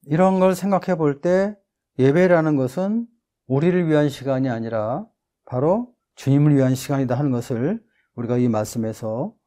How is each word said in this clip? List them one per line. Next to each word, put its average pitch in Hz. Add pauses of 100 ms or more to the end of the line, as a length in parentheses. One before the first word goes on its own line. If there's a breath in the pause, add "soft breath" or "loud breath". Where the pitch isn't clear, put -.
이런 185
걸 185
생각해 185
볼 147
때 190 (420)
예배라는 156
것은 190 (400)
우리를 170
위한 151
시간이 131
아니라 113 (380)
바로 170 (200)
주님을 147
위한 131
시간이다 131
하는 143
것을 127 (340)
우리가 120
이 123
말씀에서 113 (140)